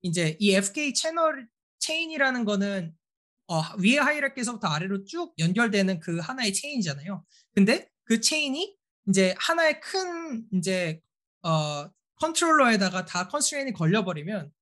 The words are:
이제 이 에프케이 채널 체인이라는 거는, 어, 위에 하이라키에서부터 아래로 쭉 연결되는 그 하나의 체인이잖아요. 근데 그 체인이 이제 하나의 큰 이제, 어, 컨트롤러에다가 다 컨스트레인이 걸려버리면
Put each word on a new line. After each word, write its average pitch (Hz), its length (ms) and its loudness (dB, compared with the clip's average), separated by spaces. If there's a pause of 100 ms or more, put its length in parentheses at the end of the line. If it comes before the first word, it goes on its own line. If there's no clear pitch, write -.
이제 165 380 0
이 202 160 4
에프케이 254 380 0
채널 320 540 -2 (320)
체인이라는 311 640 -2
거는, 196 500 -2 (520)
어, 160 140 0 (180)
위에 226 180 4
하이라키에서부터 269 720 -2
아래로 190 380 -2
쭉 339 340 -8
연결되는 190 600 2
그 170 200 -4
하나의 214 340 -4
체인이잖아요. 190 720 -6 (300)
근데 196 360 4 (140)
그 226 180 2
체인이 302 540 -2 (340)
이제 190 300 4
하나의 330 420 2
큰 330 720 -6
이제, 175 460 -2 (440)
어, 151 460 0 (320)
컨트롤러에다가 240 840 4
다 180 220 -4
컨스트레인이 285 460 -4
걸려버리면 170 760 -2 (100)